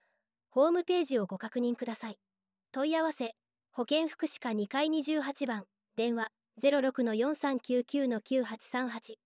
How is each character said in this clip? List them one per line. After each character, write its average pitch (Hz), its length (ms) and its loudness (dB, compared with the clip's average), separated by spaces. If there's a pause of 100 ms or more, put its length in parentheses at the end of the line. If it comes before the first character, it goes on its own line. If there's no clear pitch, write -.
(500)
ホ 277 180 4
ー 339 40 4
ム 349 140 2
ペ 359 160 2
ー - 20 2
ジ 262 160 0
を 202 60 0
ご 185 120 -8
確 226 220 -6
認 240 160 0
く - 100 -6
だ 226 100 -6
さ 226 140 -10
い。 202 80 -14 (540)
問 277 180 -2
い 320 60 2
合 320 80 2
わ 320 80 0
せ、 226 240 -6 (380)
保 247 100 -2
健 311 240 2
福 311 200 -4
祉 - 120 -4
課 233 140 -2
二 208 160 -2
階 294 200 2
二 311 140 0
十 302 160 0
八 277 260 -4
番、 220 200 -4 (320)
電 233 180 0
話、 220 140 -2 (280)
ゼ 277 140 4
ロ 285 80 4
六 262 240 0
の 226 120 0
四 262 200 2
三 277 240 0
九 247 240 0
九 277 240 0
の 226 140 0
九 262 220 0
八 220 200 -8
三 247 240 -4
八、 226 380 -10